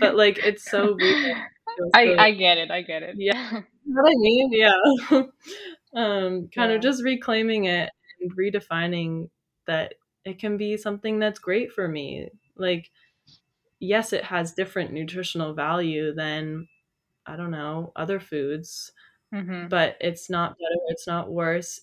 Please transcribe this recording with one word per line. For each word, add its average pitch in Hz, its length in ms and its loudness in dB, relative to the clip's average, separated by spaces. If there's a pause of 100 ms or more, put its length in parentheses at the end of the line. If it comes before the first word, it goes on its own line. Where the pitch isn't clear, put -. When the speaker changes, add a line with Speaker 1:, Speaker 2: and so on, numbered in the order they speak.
Speaker 1:
but, 208 160 4
Speaker 2:
<laughs> 214 80 8
Speaker 1:
like, 202 180 4
it's 208 220 0
so 202 300 2
real. 190 200 4
It 147 380 -2 (240)
feels 175 180 -4
Speaker 2:
I, 240 100 10
Speaker 1:
so 262 140 4
Speaker 2:
I 214 140 8
get 180 260 4
it, 165 120 -4
I 180 120 -4
get 160 200 -8
it. 190 160 -10
Speaker 1:
Yeah. 220 480 -2
Speaker 2:
<laughs> - 60 -20 (160)
Speaker 1:
You 262 60 -2
know 269 80 4
what 311 80 10
I 285 80 6
mean? 233 340 4
Yeah. 226 760 6
<laughs> 370 640 -18
Um, 190 600 -2
kind 233 180 2
of 220 40 4
Speaker 2:
Yeah. 214 40 0
Speaker 1:
just 254 240 0
reclaiming 226 640 0
it 175 240 0 (300)
and 180 160 -8
redefining 170 920 -4 (360)
that 160 280 -4 (300)
it 185 160 -12
can 208 160 -4
be 208 200 -4
something 214 440 -4
that's 214 180 -2
great 202 340 -2
for 190 160 -4
me. 143 400 -8 (280)
Like, 180 340 -4 (880)
yes, 214 340 -2
it - 120 -2
has 170 300 -4
different 185 380 -6
nutritional 165 600 -6
value 156 600 -2
than, 156 540 -6 (580)
I 151 100 -14
don't 170 160 -6
know, 156 440 -8
other 185 240 -4
foods, 151 720 -8 (400)
Speaker 2:
Mm-hmm. 180 360 -8
Speaker 1:
but 175 320 0
it's 170 300 -6
not 170 280 -2
better, 170 300 -4
it's 165 180 -8
not 170 240 -4
worse, 170 520 -4